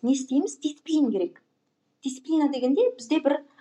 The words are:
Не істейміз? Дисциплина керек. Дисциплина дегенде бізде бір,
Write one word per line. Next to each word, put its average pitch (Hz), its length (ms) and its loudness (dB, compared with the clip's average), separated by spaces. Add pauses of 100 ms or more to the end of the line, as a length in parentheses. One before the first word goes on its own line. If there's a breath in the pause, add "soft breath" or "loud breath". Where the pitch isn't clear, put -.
Не 247 100 0
істейміз? 277 460 -2
Дисциплина 294 520 -2
керек. 190 320 -4 (600)
Дисциплина 294 460 -2
дегенде 277 480 2
бізде - 240 0
бір, 285 240 2 (160 loud breath)